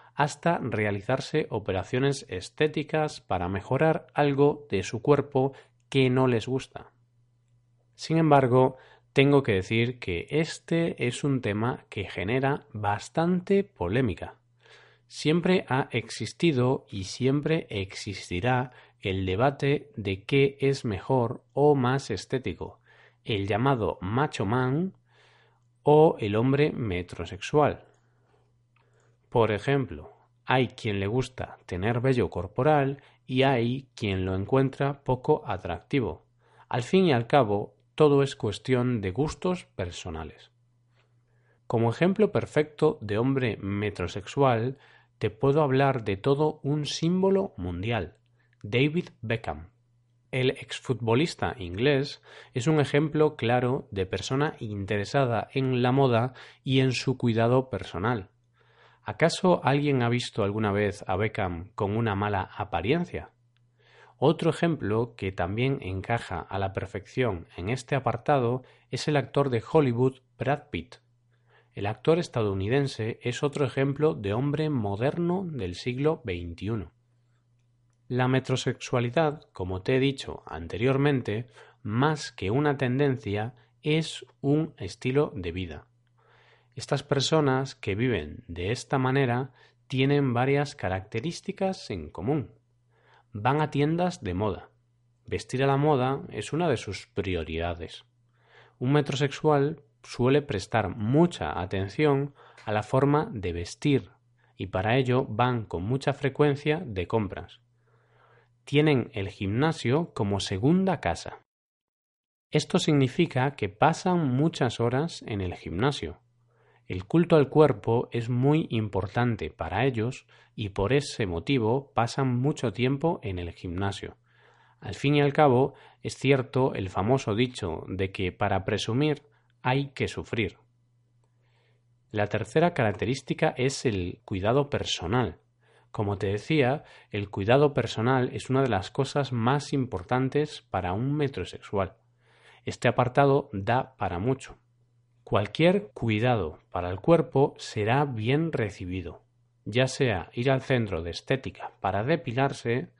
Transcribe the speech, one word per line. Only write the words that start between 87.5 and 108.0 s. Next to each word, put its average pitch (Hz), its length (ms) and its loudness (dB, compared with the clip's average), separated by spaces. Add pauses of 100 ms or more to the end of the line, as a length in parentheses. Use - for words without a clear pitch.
que - 200 -4
viven 95 540 -2
de 87 240 -4
esta - 260 -2
manera 127 540 0 (360)
tienen 139 440 2
varias 139 420 0
características 135 1160 -6
en 82 180 -8
común. 120 420 -4 (800)
Van 127 280 0
a 151 100 0
tiendas 160 540 0
de 92 80 -4
moda. 95 380 -2 (560)
Vestir 110 360 -4
a 139 40 2
la 139 100 2
moda 139 540 2
es - 240 -8
una 170 160 0
de 117 80 0
sus - 300 -10
prioridades. 85 960 -6 (720)
Un 127 140 0
metrosexual 147 880 0 (200)
suele 131 380 2
prestar 107 560 -2
mucha 120 640 2
atención 139 720 0 (320)
a 110 80 -4
la 104 100 0
forma 143 520 2
de 92 180 -4
vestir 101 600 -2 (440)
y 98 120 -8
para 101 280 0
ello 127 320 2
van 120 380 0
con 85 160 -6
mucha 131 320 -2
frecuencia 147 720 0
de 95 200 -6
compras. 101 540 -4 (1080)